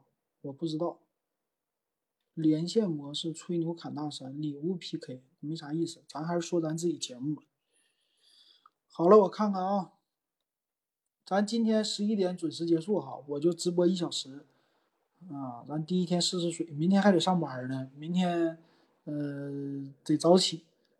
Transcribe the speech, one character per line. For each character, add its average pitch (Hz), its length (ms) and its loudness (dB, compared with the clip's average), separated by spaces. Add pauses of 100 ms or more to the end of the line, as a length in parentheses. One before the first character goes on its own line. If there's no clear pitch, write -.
(420)
我 139 100 -10
不 135 140 -6
知 156 140 -4
道。 170 200 -2 (1300)
连 156 340 2
线 208 220 2
模 143 240 -6
式、 165 180 -6
吹 170 280 -6
牛 165 120 -2
砍 151 220 -10
大 147 160 -6
山， 135 320 -10
礼 147 160 -4
物 165 180 -4
P 160 220 -10
K， 131 240 -12 (180)
没 151 160 -6
啥 147 160 -12
意 165 140 0
思， - 220 -12
咱 147 160 -8
还 170 100 -2
是 175 80 0
说 170 180 -2
咱 160 160 -2
自 170 120 -2
己 151 100 0
节 127 220 -10
目 143 160 -2
吧。 - 80 -14 (1500)
好 170 160 2
了， 202 120 12
我 185 100 6
看 214 220 -2
看 185 120 -2
啊， 190 300 -2 (1300)
咱 202 200 2
今 226 180 0
天 220 200 4
十 208 200 -4
一 214 120 2
点 180 200 2
准 165 160 -4
时 165 140 -4
结 165 160 4
束 190 180 0
哈， 131 280 -8
我 143 120 -4
就 170 140 4
直 175 180 -2
播 175 160 4
一 185 80 4
小 165 160 -2
时。 135 340 -10 (840)
啊， 131 380 -12
咱 156 180 -4
第 180 160 0
一 175 40 2
天 175 140 0
试 180 200 -2
试 170 100 -2
水， 165 180 -6
明 151 220 0
天 196 120 6
还 202 100 6
得 170 80 4
上 180 200 2
班 131 280 -6
呢。 131 280 -6
明 151 160 -8
天， 170 460 0 (460)
呃， 143 880 -8 (100)
得 151 140 2
早 170 200 8
起， - 280 0 (340)